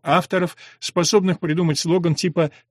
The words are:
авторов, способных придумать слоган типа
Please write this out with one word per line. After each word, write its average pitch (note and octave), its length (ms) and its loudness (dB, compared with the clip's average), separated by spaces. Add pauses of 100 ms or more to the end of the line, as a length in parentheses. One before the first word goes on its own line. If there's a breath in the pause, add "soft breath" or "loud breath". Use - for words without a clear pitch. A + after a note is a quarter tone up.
авторов, F3 520 0 (220 loud breath)
способных F#3 640 0
придумать D#3+ 400 0
слоган E3+ 340 0
типа D#3+ 380 -2 (180 loud breath)